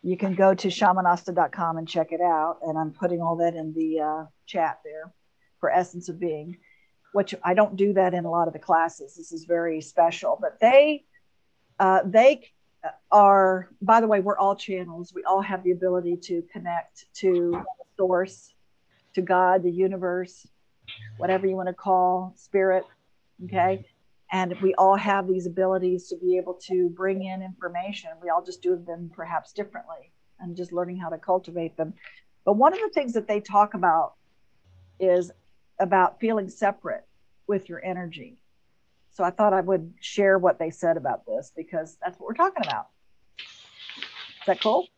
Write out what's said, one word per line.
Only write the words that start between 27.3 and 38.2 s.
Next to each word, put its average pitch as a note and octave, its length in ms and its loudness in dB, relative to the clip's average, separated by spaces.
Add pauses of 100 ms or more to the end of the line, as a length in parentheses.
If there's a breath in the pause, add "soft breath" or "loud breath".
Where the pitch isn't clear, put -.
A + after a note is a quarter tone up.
information. F3+ 720 -10 (100)
We F3 100 -8
all E3+ 120 0
just F#3 200 -16
do F3+ 120 0
them E3+ 400 -10
perhaps E3 380 -8
differently E3 600 -12 (280)
and F3 160 -12
just F3+ 160 -10
learning F3 240 -6
how F3 140 -10
to D#3+ 80 -8
cultivate F3 580 -4
them. D#3+ 180 -6 (500 loud breath)
But G3+ 100 4
one C4+ 180 6
of F#4+ 80 -6
the G#4+ 80 -4
things C4+ 240 -4
that A3 160 -4
they G#3 120 0
talk G#3 340 2
about E3+ 400 2 (840)
is F3+ 320 2 (480)
about F#3 420 2
feeling A3 280 -2
separate - 580 -4 (400)
with G3 220 -4
your E3+ 160 -14
energy. F3+ 560 -12 (720)